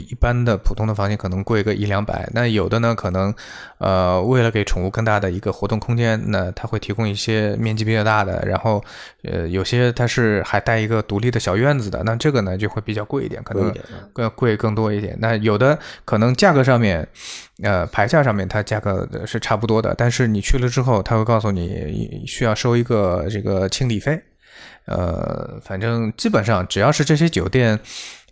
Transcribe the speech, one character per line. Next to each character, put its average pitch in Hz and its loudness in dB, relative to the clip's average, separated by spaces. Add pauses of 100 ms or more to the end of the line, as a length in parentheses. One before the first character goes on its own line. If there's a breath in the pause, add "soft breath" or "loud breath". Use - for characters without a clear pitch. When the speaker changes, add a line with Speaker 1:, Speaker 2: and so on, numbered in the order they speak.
(100)
Speaker 1:
一 - -12
般 123 2
的 117 2
普 - 0
通 107 -2
的 110 0
房 101 0
间 104 -2
可 98 -4
能 92 -2
贵 107 0
个 104 0
一 101 -2
两 101 0
百。 - -4
那 120 0
有 104 2
的 110 2
呢， 117 2
可 101 -4
能， 98 0 (440 loud breath)
呃， 92 2
为 123 2
了 117 4
给 104 0
宠 90 -2
物 95 -2
更 113 -2
大 107 2
的 98 0
一 90 -4
个 98 -2
活 - -4
动 107 -2
空 120 -2
间， 113 0
那 95 0
它 - -10
会 110 -2
提 - -6
供 110 -2
一 101 -2
些 107 0
面 113 0
积 110 -2
比 110 0
较 107 2
大 107 4
的， 90 -4
然 98 0
后， 107 0 (420 loud breath)
呃， 85 -4
有 92 -2
些 123 2
它 120 0
是 110 2
还 - 0
带 113 0
一 110 0
个 110 0
独 101 -2
立 117 0
的 120 0
小 92 0
院 139 2
子 104 -6
的， - -4
那 110 0
这 117 0
个 135 2
呢， 92 -2
就 101 -2
会 - -6
比 107 -6
较 101 -6
贵 131 -4
一 104 -4
点， - -10
可 - -8
能 98 2
Speaker 2:
贵 104 0
一 - -2
点， - -10
嗯。 95 -16
Speaker 1:
更 113 -2
贵 113 2
更 107 0
多 107 0
一 104 -2
点。 104 -6
那 113 2
有 107 2
的 135 4 (280 loud breath)
可 - 0
能 120 4
价 185 6
格 139 6
上 123 6
面， 92 2 (580 loud breath)
呃， 98 2
牌 - 0
价 156 4
上 131 2
面 98 -2
它 104 -2
价 107 -2
格 95 -2 (180)
是 113 -4
差 - -2
不 110 -2
多 110 2
的， - 0
但 120 2
是 120 2
你 107 2
去 - 4
了 123 2
之 120 -2
后， 123 2
它 117 0
会 110 2
告 110 2
诉 110 0
你 95 -4
需 - -4
要 110 2
收 120 2
一 120 2
个 95 0
这 104 -6
个 98 0
清 127 -2
理 110 0
费。 147 -2 (680 loud breath)
呃， 87 -4
反 95 -8
正 117 -2
基 - -2
本 113 2
上 95 0
只 - -4
要 120 4
是 151 2
这 151 4
些 160 4
酒 127 0
店， 110 2 (520 loud breath)